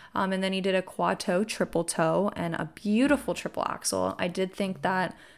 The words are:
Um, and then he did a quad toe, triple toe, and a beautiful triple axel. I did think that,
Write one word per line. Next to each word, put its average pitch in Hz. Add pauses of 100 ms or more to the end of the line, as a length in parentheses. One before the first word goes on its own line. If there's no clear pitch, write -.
(120)
Um, 190
and 190
then 190
he 190
did 190
a 185
quad 180
toe, 190
triple 170
toe, 170
and 170
a 160
beautiful 247
triple -
axel. -
I 185
did 185
think 190
that, 185 (220)